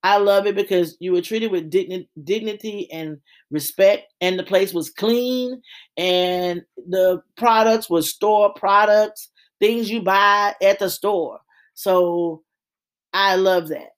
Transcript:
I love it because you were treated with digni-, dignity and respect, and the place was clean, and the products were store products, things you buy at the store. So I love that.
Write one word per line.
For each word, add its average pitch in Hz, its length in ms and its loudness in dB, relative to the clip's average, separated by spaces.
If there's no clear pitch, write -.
I 202 140 4
love 202 300 4
it 196 80 -2
because 185 460 -2
you 185 100 -4
were 180 100 2
treated 220 300 -4
with 160 180 -4
digni-, 180 380 -4
dignity 208 640 -6
and 160 280 -12
respect, 190 720 0
and 185 180 0
the 180 40 -6
place 190 300 0
was 165 160 -4
clean, 247 720 -2
and 180 640 -2
the 185 320 2
products 220 540 2
were 170 120 2
store 208 520 0
products, 208 760 2
things 226 320 0
you 226 100 -4
buy 202 600 2
at 196 180 2
the 190 100 -2
store. 175 500 -4
So 175 640 0
I 196 220 2
love 185 320 0
that. 151 300 -10